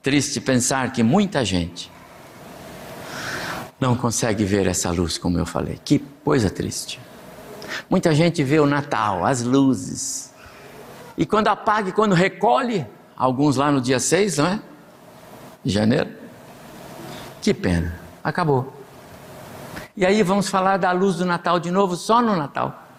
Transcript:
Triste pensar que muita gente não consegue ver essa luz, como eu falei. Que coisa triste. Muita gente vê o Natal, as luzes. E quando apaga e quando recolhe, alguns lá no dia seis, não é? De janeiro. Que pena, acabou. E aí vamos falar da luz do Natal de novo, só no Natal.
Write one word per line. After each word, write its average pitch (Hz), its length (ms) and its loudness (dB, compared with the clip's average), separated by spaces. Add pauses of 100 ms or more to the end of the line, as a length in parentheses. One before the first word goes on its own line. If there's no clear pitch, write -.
Triste 135 400 0
pensar 127 500 0
que 120 120 0
muita 156 420 2
gente 87 460 -4 (1900)
não 123 160 2
consegue 113 480 0
ver 98 220 2
essa 90 240 0
luz, 85 300 0
como 85 180 0
eu 85 80 0
falei. - 400 -6
Que 143 140 2 (260)
coisa 131 240 2
triste. - 500 -8 (880)
Muita 175 280 2
gente 160 280 4
vê 143 160 4
o 147 60 6
Natal, 110 580 0
as 120 200 2
luzes. 131 920 0 (840)
E 139 100 0
quando 214 240 2
apaga 208 400 0
e - 20 -6
quando 208 240 4
recolhe, 196 680 2 (300)
alguns 131 420 2
lá 147 140 2
no 139 80 4
dia 123 200 2
seis, 175 380 2
não 147 100 2
é? 208 120 0 (1040)
De 113 80 -2
janeiro. 107 380 2 (1300)
Que 208 120 2
pena, 85 460 -2 (240)
acabou. 147 500 0 (1200)
E 190 80 0
aí 208 200 4
vamos 190 260 0
falar 190 280 2
da 180 140 2
luz 180 260 2
do 180 80 0
Natal 175 340 0
de 165 100 -4
novo, 185 260 2
só 226 260 2
no 220 140 2
Natal. 139 520 -4 (120)